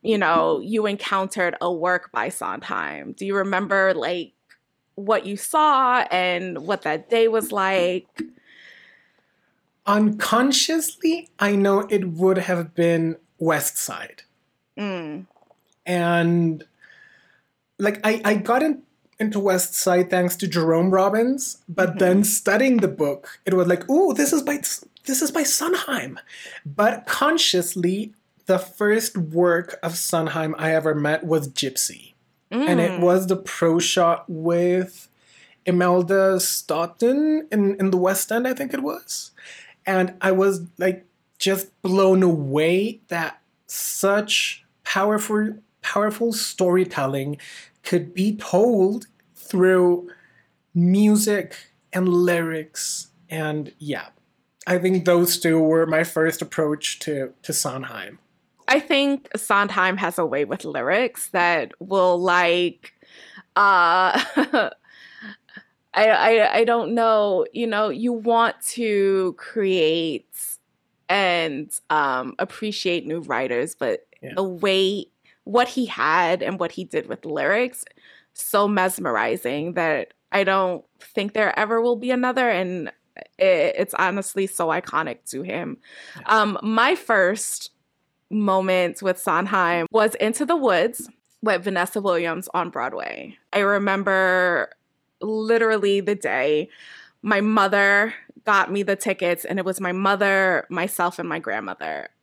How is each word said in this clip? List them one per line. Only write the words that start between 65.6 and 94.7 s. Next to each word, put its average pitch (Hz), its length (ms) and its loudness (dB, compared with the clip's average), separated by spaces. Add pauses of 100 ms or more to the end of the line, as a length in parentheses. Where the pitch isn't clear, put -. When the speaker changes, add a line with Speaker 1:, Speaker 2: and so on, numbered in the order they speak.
Speaker 1:
I, 214 120 6
I, 220 480 4
I 226 80 4
don't 233 300 0
know, 214 580 2
you 233 140 -4
know, 214 240 0
you 233 240 -2
want 226 420 2 (140)
to 196 640 0
create 165 920 0 (840)
and, 170 600 0 (200)
um, 131 480 0
appreciate 196 680 -4
new 165 140 -6
writers, 131 540 -4
but 113 320 -4 (160)
Speaker 2:
Yeah. 135 120 -14
Speaker 1:
the 185 100 -2
way, 190 640 0 (380)
what 240 240 2
he 247 180 -2
had 170 560 0
and 185 160 -6
what 170 140 -4
he 185 120 -10
did - 220 -6
with - 200 -10
lyrics, 175 580 -2 (480)
so - 340 0
mesmerizing 156 1080 -2
that 156 400 -2 (180)
I 202 100 2
don't 190 420 0 (160)
think 202 340 -8
there 214 220 0
ever 220 260 0
will 240 140 0
be 247 140 -6
another, 254 380 0
and 180 400 -2 (500)
it, 175 380 4
it's 190 180 -2
honestly 190 520 -2
so 170 220 -4
iconic 156 500 -4 (140)
to 135 100 -8
him. 175 340 -8 (400)
Speaker 2:
Yeah. - 60 -20 (180)
Speaker 1:
Um, 208 220 0
my 226 320 2
first 202 760 0 (600)
moment 190 720 0
with 185 160 0
Sondheim 175 720 0
was 220 240 2
Into 226 300 -2
the 339 100 0
Woods 226 520 0 (340)
with 190 200 0
Vanessa 190 380 -4
Williams 175 540 -2
on 170 160 -2
Broadway. - 640 -8 (160)
I 202 80 2
remember 190 1080 2 (500)